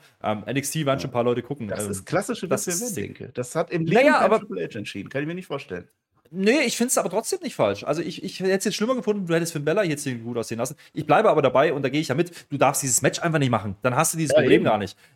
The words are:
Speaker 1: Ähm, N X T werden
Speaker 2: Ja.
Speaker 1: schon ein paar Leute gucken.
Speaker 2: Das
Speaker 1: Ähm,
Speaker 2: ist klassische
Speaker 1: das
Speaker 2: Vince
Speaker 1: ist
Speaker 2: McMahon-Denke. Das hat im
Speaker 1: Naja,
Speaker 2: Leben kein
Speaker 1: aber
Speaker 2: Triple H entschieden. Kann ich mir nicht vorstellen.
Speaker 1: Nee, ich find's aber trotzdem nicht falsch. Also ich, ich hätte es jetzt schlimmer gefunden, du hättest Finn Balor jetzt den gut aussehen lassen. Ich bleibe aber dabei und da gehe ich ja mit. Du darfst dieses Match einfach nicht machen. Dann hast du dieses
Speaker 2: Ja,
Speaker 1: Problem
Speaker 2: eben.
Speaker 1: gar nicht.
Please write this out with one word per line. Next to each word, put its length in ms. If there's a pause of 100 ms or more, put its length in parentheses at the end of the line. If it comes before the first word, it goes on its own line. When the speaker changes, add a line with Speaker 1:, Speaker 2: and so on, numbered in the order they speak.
(220)
Speaker 1:
Ähm, 220
N 120
X 160
T 140
werden 120
Speaker 2:
Ja. 20
Speaker 1:
schon 100
ein 20
paar 120
Leute 180
gucken. 280
Speaker 2:
Das 180
Speaker 1:
Ähm, 0
Speaker 2:
ist 180
klassische 420
Speaker 1:
das 180
Speaker 2:
Vince 20
Speaker 1:
ist 280
Speaker 2:
McMahon-Denke. 380
Das 200
hat 160
im 160
Speaker 1:
Naja, 140
Speaker 2:
Leben 140
kein 180
Speaker 1:
aber 20
Speaker 2:
Triple 300
H 140
entschieden. 300
Kann 140
ich 60
mir 80
nicht 100
vorstellen. 420 (420)
Speaker 1:
Nee, 360
ich 100
find's 220
aber 100
trotzdem 340
nicht 120
falsch. 300
Also 180
ich, 200
ich 180
hätte 120
es 120
jetzt 100
schlimmer 200
gefunden, 300
du 100
hättest 180
Finn 120
Balor 200
jetzt 200
den 200
gut 120
aussehen 220
lassen. 180 (160)
Ich 140
bleibe 240
aber 100
dabei 320
und 100
da 60
gehe 140
ich 60
ja 60
mit. 380
Du 60
darfst 240
dieses 180
Match 220
einfach 160
nicht 100
machen. 320
Dann 160
hast 160
du 60
dieses 160
Speaker 2:
Ja, 80
Speaker 1:
Problem 200
Speaker 2:
eben. 0
Speaker 1:
gar 140
nicht. 220 (180)